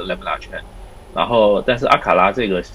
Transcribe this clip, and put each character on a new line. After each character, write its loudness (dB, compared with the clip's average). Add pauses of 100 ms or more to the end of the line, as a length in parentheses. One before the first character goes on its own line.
Lamina -8
Chain。 -14 (520)
然 -2
后， 4
但 0
是 -4
阿 4
卡 0
拉 4
这 -4
个， -2 (120)